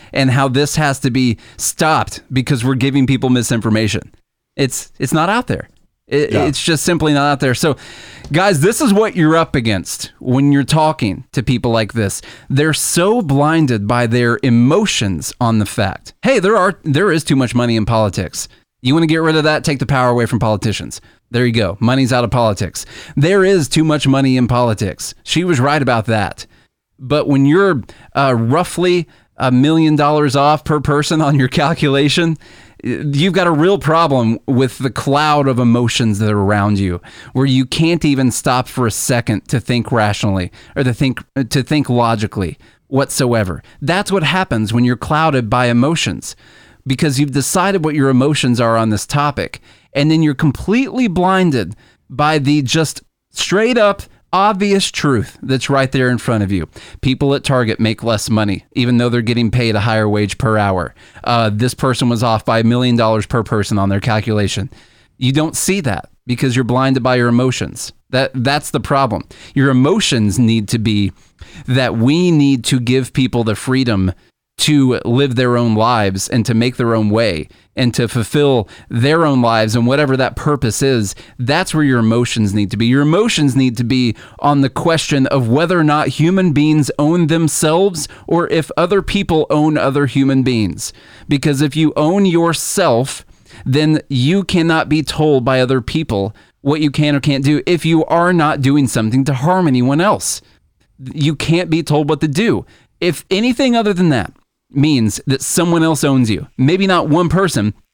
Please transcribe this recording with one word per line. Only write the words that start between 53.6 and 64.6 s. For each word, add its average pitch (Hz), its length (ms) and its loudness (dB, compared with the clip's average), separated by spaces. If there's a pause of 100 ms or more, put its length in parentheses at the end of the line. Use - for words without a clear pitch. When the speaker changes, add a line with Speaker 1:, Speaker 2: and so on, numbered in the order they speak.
Speaker 1:
up 202 260 0 (280)
obvious 196 580 0
truth - 540 -2
that's 131 260 -2
right 135 220 2
there 127 180 0
in 123 80 0
front 110 260 -2
of 95 80 -2
you. 85 160 -2 (340)
People 139 340 0
at - 80 -4
Target 123 360 0
make 110 240 -2
less 113 280 -2
money, 104 420 -2
even 123 240 0
though 123 120 2
they're 120 120 -2
getting 113 300 0
paid 117 240 0
a 104 40 0
higher 110 300 0
wage 104 300 -2
per 110 180 0
hour. 95 380 -2 (280)
Uh, 117 300 0
this 120 220 -2
person 127 340 -2
was 117 140 -2
off 113 200 0
by 113 160 0
a 113 40 0
million 120 320 2
dollars 110 320 2
per 117 160 -2
person 104 340 -2
on 98 120 0
their 101 100 0
calculation. 107 720 -2 (480)